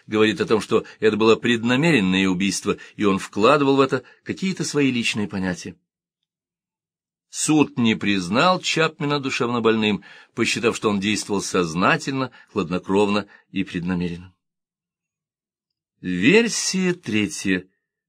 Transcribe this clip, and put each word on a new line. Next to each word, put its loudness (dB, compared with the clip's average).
говорит 2
о -2
том, 2
что 0
это 2
было 6
преднамеренное 2
убийство, -2
и -2
он 2
вкладывал 2
в 4
это 0
какие-то -6
свои 0
личные -4
понятия. -8
Суд 0
не 2
признал 0
Чапмена -2
душевнобольным, 0
посчитав, -2
что -2
он 0
действовал -2
сознательно, -2
хладнокровно 0
и -6
преднамеренно. -6
Версия 0
третья. -4